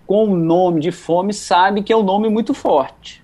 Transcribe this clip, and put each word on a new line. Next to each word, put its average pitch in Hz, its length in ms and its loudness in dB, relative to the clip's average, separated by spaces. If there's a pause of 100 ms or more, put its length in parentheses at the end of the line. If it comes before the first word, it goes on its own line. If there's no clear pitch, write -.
com 208 180 2
o 196 120 0
nome 170 440 2
de 165 100 -2
fome 180 440 -2
sabem 196 480 0
que 202 100 -2
é 226 40 2
um 220 60 2
nome 208 280 0
muito 220 240 -2
forte. - 680 -4